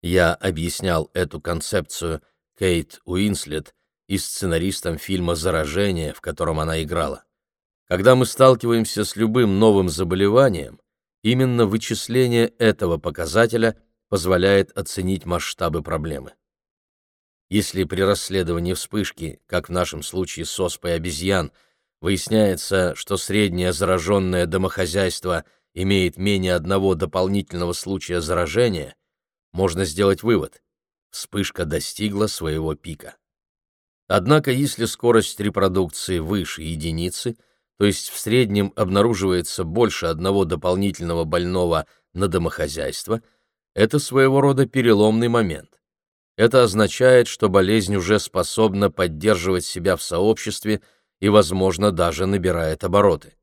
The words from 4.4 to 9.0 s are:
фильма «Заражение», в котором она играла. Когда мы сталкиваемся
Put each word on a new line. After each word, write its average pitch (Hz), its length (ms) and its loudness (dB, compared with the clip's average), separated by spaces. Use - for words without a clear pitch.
фильма 87 380 -2
«Заражение», 80 760 -2
в - 80 -18
котором 80 380 -4
она 80 240 -2
играла. 76 420 -6
Когда 98 280 4
мы 127 120 2
сталкиваемся 117 760 2